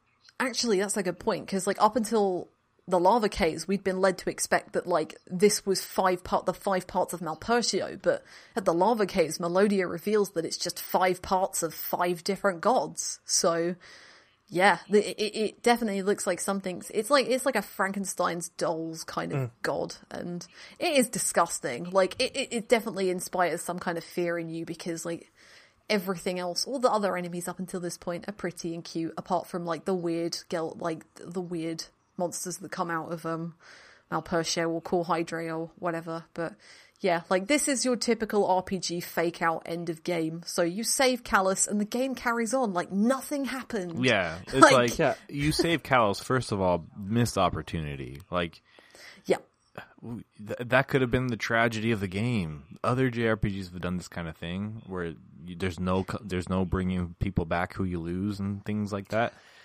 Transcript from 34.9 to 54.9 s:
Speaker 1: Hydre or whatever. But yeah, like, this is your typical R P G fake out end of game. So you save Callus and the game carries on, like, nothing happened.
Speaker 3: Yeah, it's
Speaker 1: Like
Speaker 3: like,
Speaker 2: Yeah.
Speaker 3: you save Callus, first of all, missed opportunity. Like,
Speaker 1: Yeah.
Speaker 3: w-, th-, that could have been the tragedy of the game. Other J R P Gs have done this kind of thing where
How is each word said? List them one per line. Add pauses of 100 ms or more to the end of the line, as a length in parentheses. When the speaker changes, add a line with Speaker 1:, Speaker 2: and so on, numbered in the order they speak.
Speaker 1:
Hydre
or
whatever. (100)
But (460)
yeah,
like,
this
is
your
typical
R
P
G
fake
out
end
of
game.
So
you
save
Callus
and
the
game
carries
on,
like,
nothing
happened.
Speaker 3:
Yeah, (120)
it's
Speaker 1:
Like
Speaker 3:
like,
Speaker 2:
Yeah. (140)
Speaker 3:
you
save
Callus,
first
of
all, (120)
missed
opportunity. (120)
Like, (640)
Speaker 1:
Yeah. (640)
Speaker 3:
w-, (200)
th-,
that
could
have
been
the
tragedy
of
the
game.
Other
J
R
P
Gs
have
done
this
kind
of
thing
where (320)